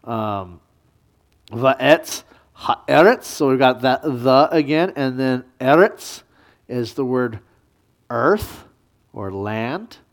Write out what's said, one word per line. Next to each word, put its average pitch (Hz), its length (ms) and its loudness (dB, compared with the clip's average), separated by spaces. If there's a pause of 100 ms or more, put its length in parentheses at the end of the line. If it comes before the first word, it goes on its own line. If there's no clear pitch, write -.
Um, 104 580 -8 (920)
va'etz 131 720 0 (280)
ha'eretz. 180 760 2
So 143 220 -2
we've 131 120 2
got 127 220 2
that 131 200 0
the 135 480 2
again. 156 460 0
And 131 240 -4
then 127 240 -2 (160)
eretz 156 640 2 (420)
is 120 280 -6
the 139 100 -4
word 123 340 -4 (720)
earth 143 540 0 (480)
or 98 180 -10
land. 110 680 -8 (140)